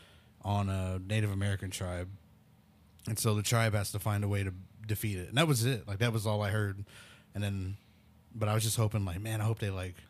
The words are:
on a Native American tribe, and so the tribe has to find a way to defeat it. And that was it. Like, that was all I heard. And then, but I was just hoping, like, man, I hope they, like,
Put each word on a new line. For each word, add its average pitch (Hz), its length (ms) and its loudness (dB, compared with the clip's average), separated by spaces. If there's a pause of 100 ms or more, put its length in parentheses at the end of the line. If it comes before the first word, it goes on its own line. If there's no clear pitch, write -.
(440)
on 101 260 2
a 92 280 -2
Native 104 320 0
American 98 420 -2
tribe, 90 360 -4 (1000)
and 110 140 -2
so 110 160 4
the 104 80 2
tribe 113 300 4
has 101 180 0
to 104 80 -4
find 104 240 0
a 104 60 0
way 101 140 2
to 95 100 -2 (340)
defeat 104 320 -2
it. 87 80 -8
And 113 100 -6
that 160 100 6
was 120 180 4
it. 123 220 0
Like, 98 120 -4
that 120 140 4
was 107 120 0
all 107 160 2
I 101 100 0
heard. 101 340 0 (500)
And 101 80 -2
then, 98 340 -4 (560)
but 107 140 0
I 104 60 4
was 110 100 4
just 110 140 0
hoping, 107 260 4
like, 90 160 -2
man, 110 220 -2
I - 20 2
hope 110 160 0
they, 104 100 -2
like, 92 260 -6 (140)